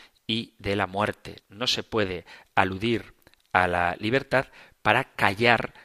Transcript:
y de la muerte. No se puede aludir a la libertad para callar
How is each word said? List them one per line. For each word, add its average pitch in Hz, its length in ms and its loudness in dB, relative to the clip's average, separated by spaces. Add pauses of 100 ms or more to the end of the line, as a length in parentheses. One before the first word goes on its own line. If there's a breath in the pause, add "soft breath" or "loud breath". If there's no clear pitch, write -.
(260 loud breath)
y 113 320 -6
de 98 180 -2
la 101 100 0
muerte. 98 500 -6 (120)
No 104 180 -10
se 117 160 -2
puede 92 440 -4 (280 loud breath)
aludir 95 600 -2 (380)
a 92 140 4
la 87 320 0
libertad 127 500 -2 (340 loud breath)
para 113 220 4
callar 110 680 2 (120 loud breath)